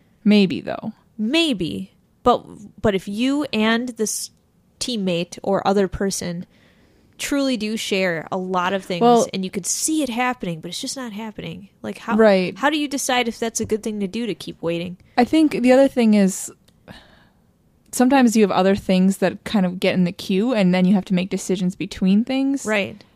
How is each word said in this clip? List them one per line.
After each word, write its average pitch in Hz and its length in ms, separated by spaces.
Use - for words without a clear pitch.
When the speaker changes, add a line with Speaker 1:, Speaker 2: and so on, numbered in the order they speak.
Speaker 1:
Maybe, 202 360
though. - 320
Speaker 2:
Maybe. 214 760
But, 247 220
but 214 120
if 190 140
you 262 360
and 226 360
this - 400
teammate 185 640
or 196 240
other 196 220
person 180 560
truly 277 400
do 214 200
share 185 560
a - 40
lot 185 380
of 190 100
things 175 180
Speaker 1:
Well 240 300
Speaker 2:
and 190 120
you 185 60
could - 160
see - 360
it 262 80
happening, 226 500
but 175 80
it's 170 120
just 262 160
not 247 160
happening. 196 580
Like, 208 160
how, 226 180
Speaker 1:
Right. 196 420
Speaker 2:
how 254 100
do 311 100
you 294 100
decide 247 400
if 226 100
that's 226 220
a 226 60
good 208 160
thing 214 180
to 196 80
do 226 180
to 196 80
keep - 260
waiting? 170 380
Speaker 1:
I 247 80
think 311 280
the 254 100
other 269 160
thing 233 260
is 196 360
sometimes 254 440
you 220 60
have 190 80
other 190 260
things 190 420
that 190 260
kind 190 220
of 180 140
get 185 140
in 180 100
the 175 80
queue, 208 420
and 185 200
then 185 100
you 185 100
have 185 120
to 196 80
make 180 160
decisions 185 440
between 196 500
things. 269 400
Speaker 2:
Right. 214 380